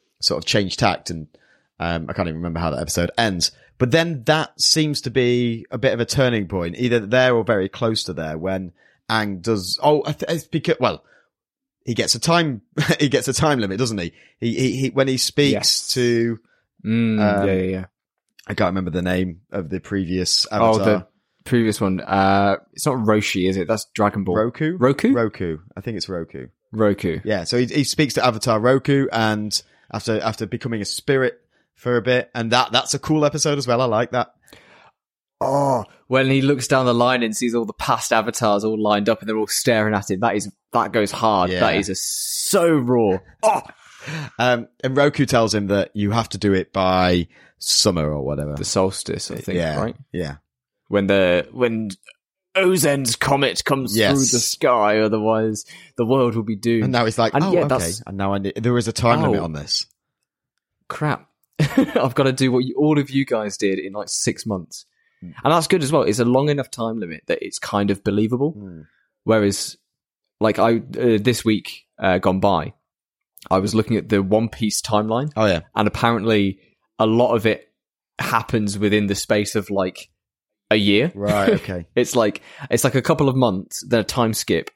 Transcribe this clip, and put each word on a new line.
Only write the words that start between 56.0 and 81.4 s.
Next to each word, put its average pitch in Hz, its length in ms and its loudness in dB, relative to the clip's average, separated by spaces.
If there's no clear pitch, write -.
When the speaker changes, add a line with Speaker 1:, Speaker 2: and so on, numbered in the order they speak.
Speaker 2:
world 120 300 2
will 113 80 -2
be 110 120 -4
doomed. 113 280 0
Speaker 1:
And 131 100 0
now 117 120 4
he's 110 120 -2
like, 113 160 2
Speaker 2:
And 143 100 2
Speaker 1:
"Oh, 190 80 0
Speaker 2:
yeah, 180 100 4
Speaker 1:
okay." 147 80 0
Speaker 2:
that's 107 360 -2
Speaker 1:
And 98 120 -10
now 98 160 -2
I 101 40 -2
ne-, 98 180 -4
there 120 220 0
is 113 100 -2
a 113 60 -4
time 120 260 2
Speaker 2:
Oh. 151 120 2
Speaker 1:
limit 101 100 0
on 82 120 -6
this. - 320 -6
Speaker 2:
Crap. - 400 -4
<laughs> - 140 -10
I've - 560 0
gotta 135 180 2
do 131 180 0
what 123 140 2
you, 123 120 -8
all 151 220 4
of 131 100 -2
you 135 160 0
guys 107 320 -4
did 95 220 0
in, 95 140 -10
like, 104 160 -10
six - 360 -4
months. 95 400 -6
Speaker 1:
Mm. 87 100 -16
Speaker 2:
And 147 80 2
that's 165 140 0
good 185 140 2
as 139 120 -2
well. 143 100 4
It's 107 160 0
a 120 60 2
long 131 240 4
enough 143 200 -2
time 113 300 -6
limit 82 280 -10
that - 140 -2
it's - 160 -10
kind 101 320 -2
of 98 140 -2
believable. 110 500 0
Speaker 1:
Mm. 90 320 -16
Speaker 2:
Whereas, 104 540 0
like, 107 180 2
I, 117 180 4
uh, 113 440 0
this 113 240 0
week, 107 400 -2
uh, 92 200 2
gone 95 240 0
by, 92 320 0
I 95 100 4
was 104 160 -2
looking 110 220 2
at - 120 -6
the 101 120 4
One 107 280 2
Piece - 320 -4
timeline. 110 540 -2
Speaker 1:
Oh, 110 100 2
yeah. 87 160 2
Speaker 2:
And 107 120 2
apparently 107 720 0
a 110 60 4
lot 117 300 4
of 110 100 0
it - 260 -2
happens 110 580 -2
within 104 300 2
the 98 80 -2
space 104 400 -2
of, 101 140 -2
like, 95 400 -4
a 107 40 4
year. 107 380 4
Speaker 1:
Right, 101 360 2